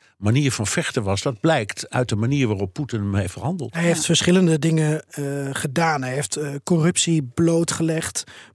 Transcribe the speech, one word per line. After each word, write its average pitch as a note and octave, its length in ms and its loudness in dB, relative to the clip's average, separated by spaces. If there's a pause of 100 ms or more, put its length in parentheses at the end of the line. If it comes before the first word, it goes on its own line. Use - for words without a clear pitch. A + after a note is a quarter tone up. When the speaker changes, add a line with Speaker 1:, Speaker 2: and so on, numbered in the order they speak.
(180)
Speaker 1:
manier B2 340 2
van G#2+ 140 -4
vechten - 360 -2
was, G2 200 -2
dat C3+ 180 -4
blijkt D#3 500 0
uit B2 180 0
de G#2+ 80 0
manier C3 300 2
waarop G2 260 -2
Poetin A#2+ 280 -6
hem G2+ 140 -2
heeft F#2+ 180 -2
verhandeld. C3+ 420 -6
Speaker 2:
Hij E3+ 80 -2
heeft E3+ 160 2
Speaker 3:
Ja. D#3 60 -4
Speaker 2:
verschillende F3 540 4
dingen, D#3 520 2
eh, C#3 420 -6
gedaan. D3+ 500 0
Hij B2+ 120 -4
heeft, C#3+ 220 -4
eh, D3 180 -6 (100)
corruptie E3 580 2
blootgelegd. E3 1000 0 (300)